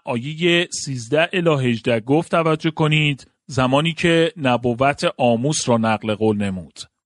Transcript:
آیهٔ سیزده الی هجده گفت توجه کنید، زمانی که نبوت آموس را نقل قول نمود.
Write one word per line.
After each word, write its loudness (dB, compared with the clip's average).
آیهٔ 0
سیزده -2
الی 2
هجده -2
گفت 0
توجه 0
کنید، 0
زمانی 0
که 2
نبوت 0
آموس 0
را 4
نقل 0
قول 2
نمود. -6